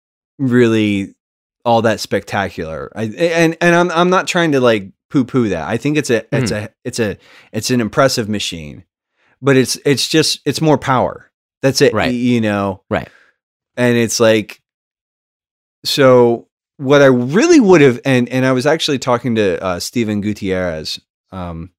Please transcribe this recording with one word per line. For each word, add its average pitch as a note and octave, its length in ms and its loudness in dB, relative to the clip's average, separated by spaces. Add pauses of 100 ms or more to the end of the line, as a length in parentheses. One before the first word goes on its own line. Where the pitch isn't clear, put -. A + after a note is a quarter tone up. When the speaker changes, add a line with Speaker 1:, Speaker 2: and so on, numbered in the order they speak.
(380)
Speaker 1:
really A2+ 800 2 (500)
all A#2 180 2
that G#2+ 160 0
spectacular. F#2 960 -6
I, G#2+ 100 -8
and, E3 560 -2
and F3 140 2
I'm, F3 160 0
I'm E3+ 180 0
not F#3 180 0
trying E3+ 260 -2
to, C#3 60 2
like, A2+ 320 0 (180)
poo-poo B2 400 0
that. D#2+ 180 -6
I G#2+ 100 -4
think D3 200 -2
it's D3 120 -4
a, A#2+ 80 2 (180)
it's B2 160 0
Speaker 2:
Mm-hmm. G#2+ 140 -6
Speaker 1:
a, - 40 -16 (140)
it's B2 160 -10
a, G#2 180 -2 (340)
it's A2 200 -6
an B2 100 0
impressive A#2 480 0
machine, D#2+ 540 -8 (580)
but C3+ 160 2
it's, B2 280 0
it's C#3 220 0
just, - 380 0
it's C#3+ 160 -4
more D3+ 160 4
power. A#2+ 540 -4 (300)
That's C3+ 200 0
it. B2 120 4
Speaker 2:
Right. G2+ 180 0
Speaker 1:
Y-, - 60 -4
you A#2+ 240 0
know? G2+ 480 -2
Speaker 2:
Right. D#2+ 180 -4 (680)
Speaker 1:
And B2 200 2
it's A#2 220 -2
like, A2 420 2 (1200)
so B2 640 4 (300)
what C#3+ 240 4
I C#3 40 6
really D3 540 4
would F#3 220 4
have, B2+ 240 4
and, B2 240 0
and C3 160 -2
I C3 60 2
was B2+ 140 -2
actually D3 340 -2
talking A#2+ 360 -2
to, G2+ 280 0
uh, F2+ 160 -4
Steven G#2+ 420 -4
Gutierrez, F#2 760 -6 (320)
um, F2 480 -12